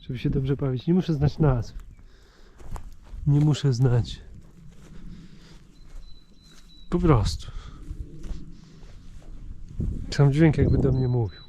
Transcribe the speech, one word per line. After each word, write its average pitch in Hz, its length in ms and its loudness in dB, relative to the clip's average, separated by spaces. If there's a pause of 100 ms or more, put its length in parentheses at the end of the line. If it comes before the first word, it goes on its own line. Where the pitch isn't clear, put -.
Żeby 127 180 -10
się 147 120 -2
dobrze 135 260 0
bawić. 127 300 -2
Nie 170 80 4
muszę 170 200 2
znać 143 240 2
nazw. 127 360 4 (1500)
Nie 147 140 6
muszę 143 320 2
znać. 120 480 2 (2750)
Po 175 80 2
prostu. 139 520 4 (2500)
Sam 139 220 4
dźwięk 151 260 6
jakby 131 200 4
do 131 140 4
mnie 131 160 2
mówił. 120 400 -2